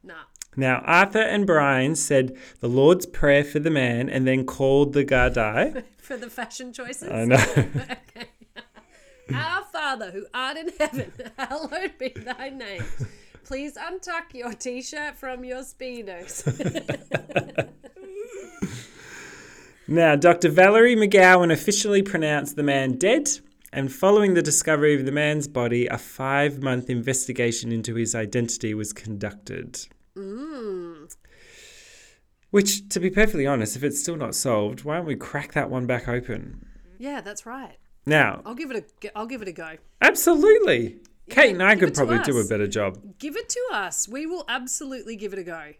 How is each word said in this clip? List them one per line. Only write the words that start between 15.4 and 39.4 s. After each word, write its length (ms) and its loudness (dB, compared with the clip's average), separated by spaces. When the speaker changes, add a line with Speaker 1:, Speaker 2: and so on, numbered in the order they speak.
Speaker 1:
your 160 -10
Speedos." 840 -14
<laughs> 1300 -6
Speaker 2:
Now, 280 4
Doctor 340 6
Valerie 460 8
McGowan 560 8
officially 520 2
pronounced 520 -2
the 80 -4
man 300 2
dead, 340 2
and 180 -4
following 440 4
the 80 4
discovery 500 2
of 120 0
the 60 -2
man's 360 0
body, 400 0
a 100 -4
five-month 960 -2
investigation 800 -2
into 240 -4
his 180 -4
identity 640 -4
was 180 -8
conducted. 840 -12
Speaker 1:
Mm. 960 -12
Speaker 2:
Which, 380 2
to 100 -4
be 100 0
perfectly 380 2
honest, 280 -2
if 80 -8
it's 160 -2
still 160 -6
not 200 -8
solved, 480 -2
why 140 -6
don't 100 -6
we 80 -4
crack 380 -10
that 180 -2
one 160 -4
back 200 -2
open? 600 -8
Speaker 1:
Yeah, 220 -10
that's 260 -16
right. 300 -16
Speaker 2:
Now, 400 2
Speaker 1:
I'll 100 -12
give 160 -12
it 60 -8
a 60 -10
g-, 140 -14
I'll 120 -8
give 140 -12